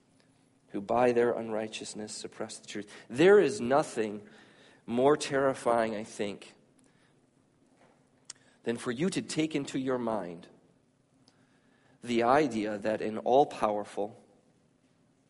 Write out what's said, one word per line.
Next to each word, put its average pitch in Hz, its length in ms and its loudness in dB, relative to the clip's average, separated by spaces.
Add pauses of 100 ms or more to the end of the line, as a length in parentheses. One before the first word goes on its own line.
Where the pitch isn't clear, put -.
(680)
Who 104 120 -8
by 117 320 2
their 120 200 4
unrighteousness 110 800 -8
suppress - 440 -12
the - 80 -20
truth. 104 200 -10 (240)
There 175 280 8
is 151 220 2
nothing 120 600 0 (640)
more 131 320 2
terrifying, 127 800 0
I 104 80 -6
think, - 520 -10 (2000)
than 117 120 -2
for 127 140 -6
you 143 200 -2
to 143 120 -4
take 156 320 -4
into 139 240 -4
your 131 180 -2
mind 98 520 -6 (1500)
the 117 220 0
idea 117 540 2
that 107 220 -2
an 110 180 -6
all-powerful, 107 1000 0 (1120)